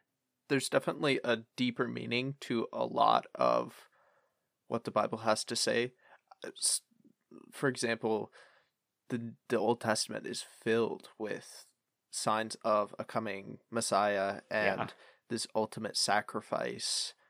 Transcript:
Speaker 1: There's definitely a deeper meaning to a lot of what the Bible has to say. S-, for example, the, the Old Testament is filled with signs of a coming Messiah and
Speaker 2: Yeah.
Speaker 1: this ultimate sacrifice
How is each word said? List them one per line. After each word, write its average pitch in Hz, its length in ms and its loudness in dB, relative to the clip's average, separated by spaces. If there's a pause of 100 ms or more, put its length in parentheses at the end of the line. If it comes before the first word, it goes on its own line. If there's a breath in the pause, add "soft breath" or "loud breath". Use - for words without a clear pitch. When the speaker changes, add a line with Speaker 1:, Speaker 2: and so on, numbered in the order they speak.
(480)
Speaker 1:
There's 135 200 0
definitely 147 560 0
a 117 140 2 (180)
deeper 123 320 0
meaning 120 540 -2
to 117 300 0
a - 120 -2
lot - 500 4
of 60 540 0 (800)
what 117 160 -4
the 101 80 -4
Bible 110 260 0
has 110 260 2
to 117 120 -6
say. 117 360 2 (520 soft breath)
S-, - 380 -2 (680)
for - 180 0
example, 113 640 0 (760 soft breath)
the, 117 240 -6 (160)
the 117 100 2
Old 117 220 2
Testament 110 460 -2
is - 180 -8 (180)
filled 113 460 0 (100)
with - 480 -8 (440)
signs 110 540 0
of 104 340 2
a 110 60 -8
coming 107 540 -6 (120)
Messiah 101 720 2 (100)
and 101 280 2
Speaker 2:
Yeah. 107 80 -2 (420 soft breath)
Speaker 1:
this 113 260 -4
ultimate 110 420 -2
sacrifice - 1160 -2 (180)